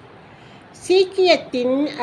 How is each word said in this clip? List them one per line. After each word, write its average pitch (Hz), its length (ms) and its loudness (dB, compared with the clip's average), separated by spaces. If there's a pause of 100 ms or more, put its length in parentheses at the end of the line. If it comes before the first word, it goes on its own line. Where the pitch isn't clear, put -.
(840)
சீக்கியத்தின் 349 920 0 (260)